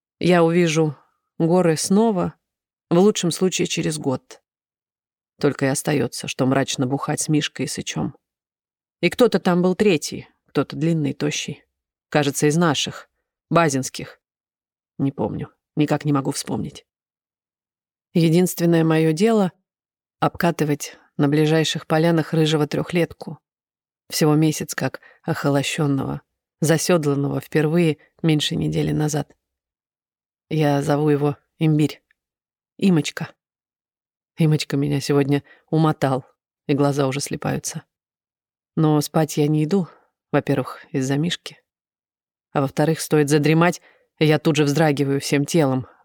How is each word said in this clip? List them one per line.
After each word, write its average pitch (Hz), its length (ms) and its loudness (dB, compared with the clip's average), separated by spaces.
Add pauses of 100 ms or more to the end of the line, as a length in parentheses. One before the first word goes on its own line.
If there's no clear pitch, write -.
(220)
Я 170 220 4
увижу 165 500 2 (440)
горы 165 400 2
снова, 190 560 0 (560)
в 170 80 4
лучшем 190 320 2
случае 175 360 -2
через 160 320 -4
год. - 440 -8 (960)
Только 143 240 0
и 135 40 0
остается, 143 600 -4
что - 160 -4
мрачно 135 420 -2
бухать 139 360 -6
с - 60 -6
Мишкой 147 360 -2
и - 40 -8
Сычом. - 460 -8 (840)
И 175 80 0
кто-то 214 320 2
там 180 220 2
был 185 120 2
третий, 180 540 0 (180)
кто-то - 300 -4
длинный, 156 380 -2
тощий. - 500 -6 (460)
Кажется, 147 360 0
из 147 120 2
наших, - 500 -2 (400)
базинских. 135 720 -2 (800)
Не 139 120 0
помню, 110 400 -6 (240)
никак 151 300 0
не 151 80 0
могу 139 200 0
вспомнить. - 520 -8 (1300)
Единственное 170 720 2
мое 160 280 2
дело — 202 400 2 (680)
обкатывать 156 800 -2 (180)
на 143 120 2
ближайших 156 580 0
полянах 160 480 0
рыжего 156 320 2
трехлетку. 160 720 -6 (720)
Всего 151 240 2
месяц 156 400 0
как - 260 -6 (220)
охолощенного, 143 960 -2 (400)
заседланного 147 800 0
впервые 156 560 0 (260)
меньше 156 340 0
недели 156 360 -4
назад. 151 420 -4 (1200)
Я 147 300 2
зову 151 280 0
его 143 260 0 (220)
Имбирь. 156 440 0 (720)
Имочка. 170 560 0 (1040)
Имочка 151 400 0
меня 143 240 -2
сегодня 143 440 2 (260)
умотал, 151 540 0 (420)
и 147 80 0
глаза 143 320 2
уже 135 140 -4
слипаются. - 640 -8 (920)
Но 151 260 2
спать - 360 -2
я 151 100 2
не 151 180 0
иду, 175 220 -2 (460)
во-первых, 135 580 -2
из-за 135 280 -2
Мишки. - 440 -6 (920)
А 147 100 0
во-вторых, 151 380 -2
стоит 151 280 0
задремать, 160 520 2 (380)
и 156 80 2
я 151 140 2
тут 160 160 0
же 151 80 2
вздрагиваю 143 560 0
всем 143 240 0
телом, 135 420 0 (180)